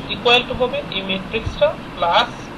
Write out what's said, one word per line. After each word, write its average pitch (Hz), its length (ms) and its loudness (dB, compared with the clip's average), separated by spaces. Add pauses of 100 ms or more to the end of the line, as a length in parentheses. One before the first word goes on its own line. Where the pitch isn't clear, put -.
equal 240 400 4
to 254 60 -2
হবে 254 260 0 (100)
এই 196 100 -4
ম্যাট্রিক্সটা 208 720 0 (240)
প্লাস 175 320 4 (280)